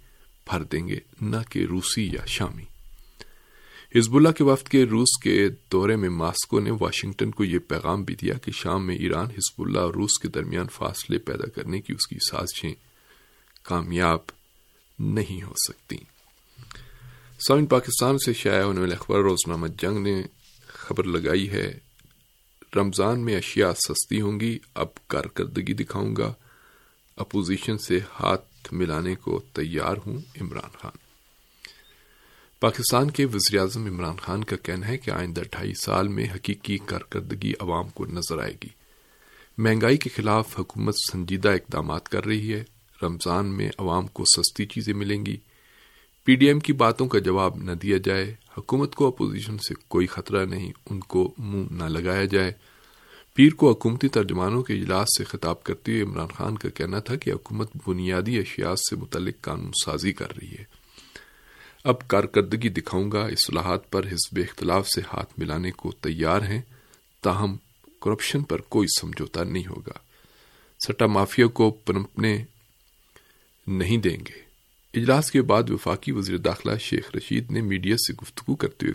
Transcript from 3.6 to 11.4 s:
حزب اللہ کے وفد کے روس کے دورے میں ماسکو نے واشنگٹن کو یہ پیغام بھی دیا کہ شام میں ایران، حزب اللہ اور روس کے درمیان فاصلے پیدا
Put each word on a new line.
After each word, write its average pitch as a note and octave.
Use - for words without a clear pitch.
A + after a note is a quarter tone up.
حزب A#2
اللہ D#3
کے D#3
وفد C3+
کے C3+
روس A2+
کے G2
دورے G2+
میں G2
ماسکو E2+
نے G#2+
واشنگٹن G#2
کو G#2+
یہ E2+
پیغام E2
بھی F2
دیا F#2
کہ G#2
شام F#2
میں F2+
ایران، F2
حزب G2
اللہ F#2+
اور F2+
روس G2+
کے -
درمیان E2
فاصلے -
پیدا -